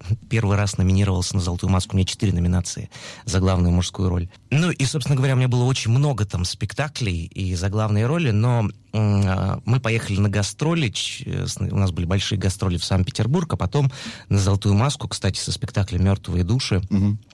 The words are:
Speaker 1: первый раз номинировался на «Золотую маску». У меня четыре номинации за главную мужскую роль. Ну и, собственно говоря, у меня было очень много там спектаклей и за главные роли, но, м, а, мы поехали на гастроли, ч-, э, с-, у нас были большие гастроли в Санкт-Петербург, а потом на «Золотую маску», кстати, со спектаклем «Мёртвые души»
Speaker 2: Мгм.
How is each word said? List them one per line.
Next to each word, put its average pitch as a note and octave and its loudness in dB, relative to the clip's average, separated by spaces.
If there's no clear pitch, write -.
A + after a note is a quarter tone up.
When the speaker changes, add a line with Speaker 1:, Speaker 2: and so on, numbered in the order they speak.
Speaker 1:
первый G#2 2
раз G2+ 0
номинировался F#2+ 2
на F#2 2
«Золотую F2 -2
маску». F#2+ 2
У G2 2
меня F#2+ 4
четыре G2 0
номинации F2 0
за F#2+ 0
главную F#2 4
мужскую F2+ 0
роль. F2+ -2
Ну D#3+ 2
и, - -2
собственно C#3+ 0
говоря, C3 2
у - 2
меня B2+ 2
было B2 2
очень B2+ 0
много B2+ 2
там F2+ -4
спектаклей F#2+ -4
и F#2 -6
за F2+ -2
главные G#2+ 0
роли, D#3 0
но, A2+ 2
м, G#2 2
а, F#2+ 0
мы B2+ 2
поехали A2 0
на G#2 4
гастроли, B2+ 0
ч-, - -8
э, F#2 -4
с-, - -6
у F#2 -2
нас G2 2
были E2+ -4
большие F#2+ -2
гастроли F#2 -2
в D#2+ -4
Санкт-Петербург, A2 0
а - 0
потом C3+ 0
на G2+ 2
«Золотую G2 2
маску», A#2 0
кстати, - -4
со - -4
спектаклем F#2 -2
«Мёртвые F2+ 0
души» G2+ 0
Speaker 2:
Мгм. G#2 2